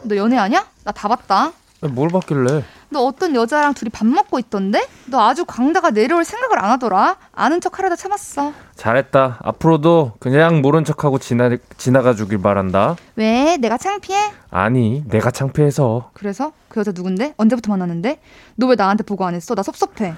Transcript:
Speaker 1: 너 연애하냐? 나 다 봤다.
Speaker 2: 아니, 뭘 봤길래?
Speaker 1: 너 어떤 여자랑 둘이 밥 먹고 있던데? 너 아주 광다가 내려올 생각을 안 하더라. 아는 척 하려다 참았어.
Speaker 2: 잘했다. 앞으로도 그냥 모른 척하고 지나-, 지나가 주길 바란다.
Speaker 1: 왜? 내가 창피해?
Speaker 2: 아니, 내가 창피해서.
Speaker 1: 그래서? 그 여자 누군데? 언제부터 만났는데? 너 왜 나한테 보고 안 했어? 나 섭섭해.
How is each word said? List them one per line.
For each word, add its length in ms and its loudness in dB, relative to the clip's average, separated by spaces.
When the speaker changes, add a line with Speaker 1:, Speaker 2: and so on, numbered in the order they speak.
Speaker 1:
너 120 -2
연애하냐? 500 2
나 80 -8
다 160 -8
봤다. 440 0
Speaker 2:
아니, 120 -4
뭘 160 0
봤길래? 540 0
Speaker 1:
너 160 -2
어떤 300 -2
여자랑 380 2
둘이 160 -8
밥 160 -4
먹고 340 0
있던데? 460 -2
너 140 0
아주 240 2
광다가 460 0
내려올 340 2
생각을 340 -2
안 120 -2
하더라. 460 0
아는 280 0
척 180 -6
하려다 160 0
참았어. 580 -6
Speaker 2:
잘했다. 640 0
앞으로도 800 2
그냥 420 2
모른 220 2
척하고 360 -2
지나-, 380 0
지나가 360 4
주길 280 -2
바란다. 540 2
Speaker 1:
왜? 420 2
내가 200 -2
창피해? 420 -4
Speaker 2:
아니, 560 0
내가 240 0
창피해서. 840 -2
Speaker 1:
그래서? 380 -6
그 120 -6
여자 120 -4
누군데? 440 -6
언제부터 340 2
만났는데? 480 -4
너 120 0
왜 80 6
나한테 280 0
보고 220 -6
안 100 -4
했어? 200 -6
나 80 -2
섭섭해. 540 -6